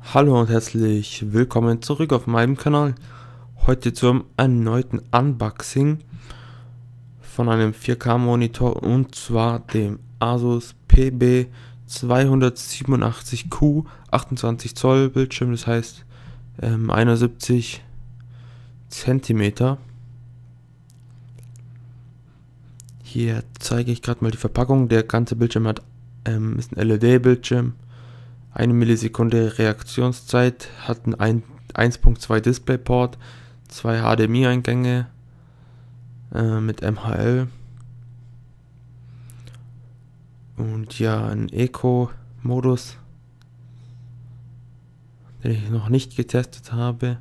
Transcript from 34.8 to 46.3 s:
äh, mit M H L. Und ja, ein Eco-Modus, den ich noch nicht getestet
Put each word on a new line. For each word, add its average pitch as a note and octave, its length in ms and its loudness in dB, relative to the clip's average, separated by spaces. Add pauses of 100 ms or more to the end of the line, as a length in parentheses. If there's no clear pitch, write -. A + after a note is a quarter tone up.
äh, A2+ 240 0
mit A2 240 -4
M G#2 220 -4
H G#2+ 100 -4
L. B2 340 0 (3000)
Und A2 420 -8
ja, A2 300 -2
ein G#2+ 220 -6
Eco-Modus, B2 1500 -2 (2500)
den A#2 80 0
ich G#2+ 180 -4
noch A2 180 -4
nicht C3 280 0
getestet - 560 -4